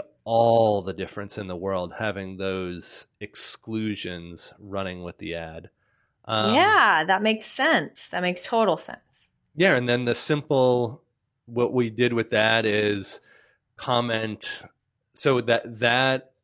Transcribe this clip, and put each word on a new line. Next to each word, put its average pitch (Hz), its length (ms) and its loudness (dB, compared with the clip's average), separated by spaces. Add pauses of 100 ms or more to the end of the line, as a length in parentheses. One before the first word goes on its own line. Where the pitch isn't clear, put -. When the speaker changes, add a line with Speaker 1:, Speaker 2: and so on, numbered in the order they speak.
(260)
Speaker 1:
all 113 580 4
the 92 100 -6
difference 95 440 -10
in 104 100 -8
the 90 80 -8
world, 90 420 -4
having 95 400 -6
those 92 720 -6 (120)
exclusions 98 1400 -8
running 95 440 -8
with 87 140 -12
the 85 180 -8
ad. 82 340 -12 (560)
Um, 208 280 0
Speaker 2:
Yeah, 269 540 4
that 190 140 2
makes 220 260 -2
sense. - 600 -2
That 180 120 -4
makes 180 240 -4
total 214 320 2
sense. - 220 -14 (560)
Speaker 1:
Yeah, 165 200 4
and 123 140 0
then 123 160 2
the 120 100 2
simple, 127 880 2 (440)
what 120 280 0
we 123 160 2
did 117 240 2
with 113 160 0
that 110 360 4
is 104 560 0 (540)
comment. 113 880 -4 (540)
So 127 260 2
that, 117 380 -2
that 127 520 2 (120)